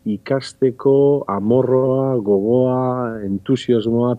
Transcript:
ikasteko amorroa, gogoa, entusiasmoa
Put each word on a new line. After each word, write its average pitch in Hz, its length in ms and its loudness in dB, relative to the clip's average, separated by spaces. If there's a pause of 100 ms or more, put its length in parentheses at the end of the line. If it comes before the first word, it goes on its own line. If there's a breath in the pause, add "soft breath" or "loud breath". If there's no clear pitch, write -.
ikasteko 139 1200 0
amorroa, 127 880 0
gogoa, 120 1080 0
entusiasmoa 117 920 0